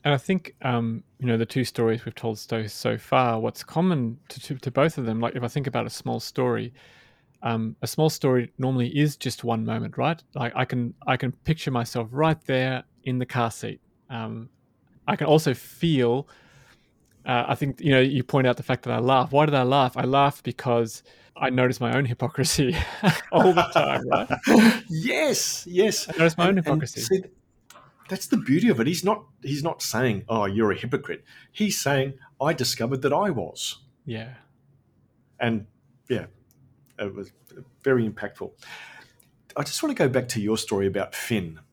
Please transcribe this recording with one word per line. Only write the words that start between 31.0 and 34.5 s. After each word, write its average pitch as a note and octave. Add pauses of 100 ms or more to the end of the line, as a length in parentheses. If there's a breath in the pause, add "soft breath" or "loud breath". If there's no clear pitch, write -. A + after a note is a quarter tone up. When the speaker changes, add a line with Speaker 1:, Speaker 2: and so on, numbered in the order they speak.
Speaker 2:
He's -
saying, C#3 (260 loud breath)
"I D3
discovered B2+
that C#3
I F#3+
was." - (260)
Speaker 1:
Yeah. A#2 (1040)